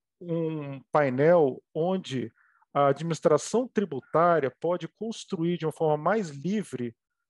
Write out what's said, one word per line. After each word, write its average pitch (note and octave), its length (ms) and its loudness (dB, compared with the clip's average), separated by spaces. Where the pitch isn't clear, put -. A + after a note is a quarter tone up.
um D#3+ 640 -6
painel C#3+ 720 2
onde D#3 560 -4
a C#3+ 140 4
administração D#3+ 840 2
tributária D#3+ 880 2
pode E3+ 280 -4
construir F3 720 -6
de D#3+ 80 -6
uma D#3 60 -2
forma D3+ 240 0
mais F3+ 340 -2
livre, C#3+ 640 -6